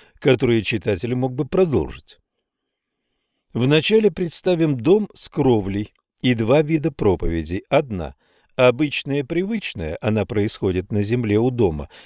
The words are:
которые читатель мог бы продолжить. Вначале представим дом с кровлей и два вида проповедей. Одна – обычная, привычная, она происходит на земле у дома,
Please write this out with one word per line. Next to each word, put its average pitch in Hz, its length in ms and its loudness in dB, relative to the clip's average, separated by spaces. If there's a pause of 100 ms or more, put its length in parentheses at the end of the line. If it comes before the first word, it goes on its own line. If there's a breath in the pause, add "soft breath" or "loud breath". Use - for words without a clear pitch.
(200 soft breath)
которые 120 420 2
читатель 110 540 -4
мог 127 180 -4
бы 131 120 -4
продолжить. 131 760 -2 (1300)
Вначале 160 580 4
представим 165 640 0
дом 180 360 2
с - 160 -10
кровлей 104 640 0 (280)
и 127 140 2
два 113 260 2
вида 156 300 0
проповедей. 87 800 -2
Одна – 110 460 -2 (400)
обычная, 139 680 0
привычная, 170 800 -6
она 107 240 0
происходит 101 640 -2
на 104 120 0
земле 110 340 0
у 123 140 2
дома, 85 380 0 (160 loud breath)